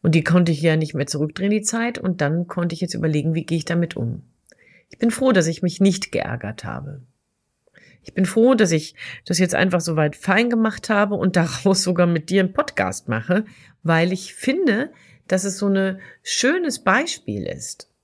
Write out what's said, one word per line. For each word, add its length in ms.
Und 120
die 100
konnte 280
ich 100
ja 140
nicht 180
mehr 140
zurückdrehen, 440
die 100
Zeit, 360
und 240
dann 260
konnte 280
ich 60
jetzt 120
überlegen, 400
wie 120
gehe 120
ich 80
damit 300
um? 280
Ich 80
bin 100
froh, 220
dass 160
ich 160
mich 160
nicht 320
geärgert 520
habe. 380
Ich 100
bin 120
froh, 300
dass 160
ich 240
das 140
jetzt 160
einfach 240
so 160
weit 200
fein 340
gemacht 400
habe 260
und 200
<laughs> 20
daraus 440
sogar 260
mit 220
dir 120
einen 120
Podcast 540
mache, 380
weil 280
ich 240
finde, 560
dass 180
es 120
so 120
ein 300
schönes 600
Beispiel 640
ist. 420